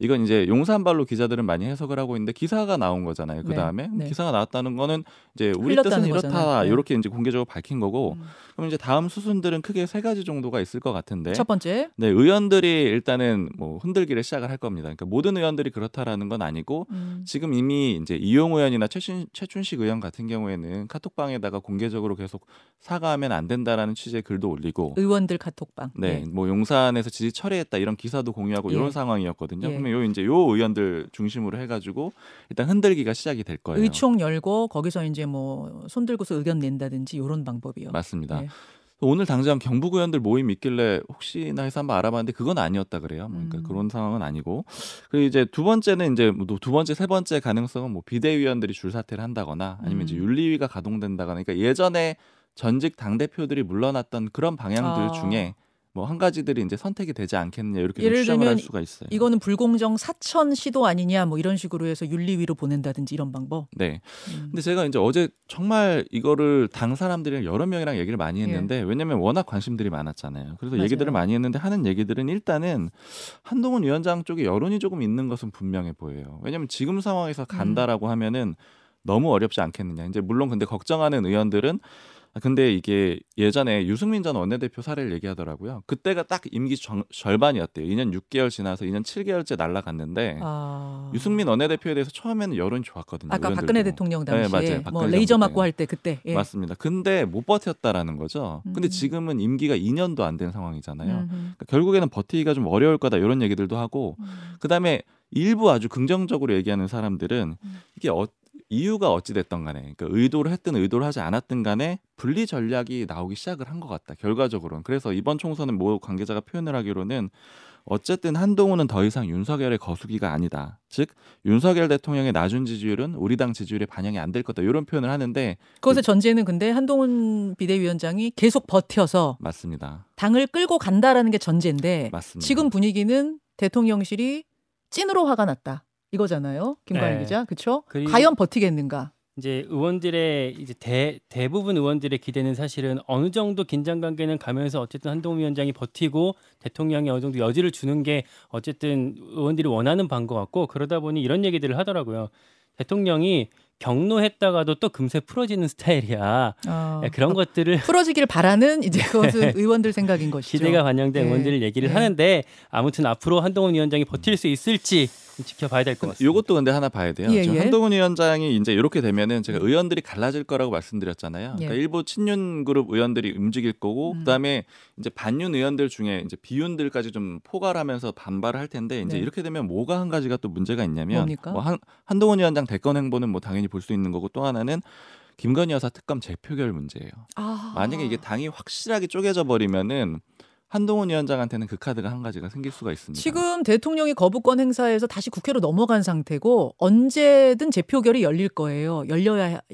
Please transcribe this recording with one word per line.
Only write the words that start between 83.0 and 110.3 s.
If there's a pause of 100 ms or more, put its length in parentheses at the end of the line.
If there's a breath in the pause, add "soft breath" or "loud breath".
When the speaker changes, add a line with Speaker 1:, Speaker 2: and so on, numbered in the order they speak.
Speaker 1:
예전에
유승민
전
원내대표
사례를
얘기하더라고요.
그때가
딱
임기
정-,
절반이었대요.
이
년
육
개월
지나서
이
년
칠
개월째
날아갔는데
Speaker 2:
아.
Speaker 1:
유승민
원내대표에
대해서
처음에는
여론이
좋았거든요,
Speaker 2:
아까
Speaker 1:
의원들도.
Speaker 2:
박근혜
대통령
Speaker 1:
네,
Speaker 2:
당시에
Speaker 1:
맞아요.
Speaker 2:
뭐
Speaker 1:
박근혜
Speaker 2:
레이저
Speaker 1:
정부
Speaker 2:
맞고
Speaker 1:
때.
Speaker 2:
할
때
그때.
예.
Speaker 1:
맞습니다.
근데
못
버텼다라는
거죠.
근데
Speaker 2:
음.
Speaker 1:
지금은
임기가
이
년도
안
된
상황이잖아요.
Speaker 2:
음흠.
Speaker 1:
그러니까
결국에는
버티기가
좀
어려울
거다
이런
얘기들도
하고
Speaker 2:
음. (360 loud breath)
Speaker 1:
그다음에 (280)
일부
아주
긍정적으로
얘기하는
사람들은
Speaker 2:
음. (160 loud breath)
Speaker 1:
이게
어-, (440)
이유가
어찌
됐든
간에,
그러니까
의도를